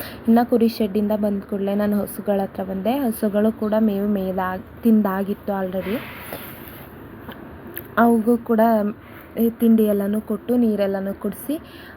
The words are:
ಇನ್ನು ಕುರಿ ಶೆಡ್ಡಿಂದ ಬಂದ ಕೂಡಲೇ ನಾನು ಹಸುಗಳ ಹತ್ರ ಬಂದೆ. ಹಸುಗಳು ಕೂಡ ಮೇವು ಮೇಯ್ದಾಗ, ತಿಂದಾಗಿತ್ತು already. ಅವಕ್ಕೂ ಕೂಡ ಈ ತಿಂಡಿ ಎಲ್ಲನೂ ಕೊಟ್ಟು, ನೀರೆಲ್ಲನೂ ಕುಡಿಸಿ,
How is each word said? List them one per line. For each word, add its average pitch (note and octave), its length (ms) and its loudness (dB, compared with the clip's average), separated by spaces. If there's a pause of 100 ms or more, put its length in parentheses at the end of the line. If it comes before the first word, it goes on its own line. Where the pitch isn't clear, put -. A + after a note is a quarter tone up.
(280)
ಇನ್ನು A#3 220 6
ಕುರಿ A#3 180 4
ಶೆಡ್ಡಿಂದ G#3 440 0
ಬಂದ G#3 380 0
ಕೂಡಲೇ G3 260 -2
ನಾನು G#3 260 2
ಹಸುಗಳ G3 400 -2
ಹತ್ರ G3 220 -6
ಬಂದೆ. F#3+ 340 -2
ಹಸುಗಳು A3 600 0
ಕೂಡ G#3+ 200 -2
ಮೇವು G#3 280 2
ಮೇಯ್ದಾಗ, F#3+ 520 -2 (240)
ತಿಂದಾಗಿತ್ತು G3+ 680 2 (100)
already. F#3 340 -4 (2000)
ಅವಕ್ಕೂ A#3 400 4
ಕೂಡ A#3 220 0 (800)
ಈ A#3 100 4
ತಿಂಡಿ A3+ 340 4
ಎಲ್ಲನೂ G#3 380 0
ಕೊಟ್ಟು, A3 360 -2
ನೀರೆಲ್ಲನೂ G3 560 0
ಕುಡಿಸಿ, G#3+ 480 -6 (360)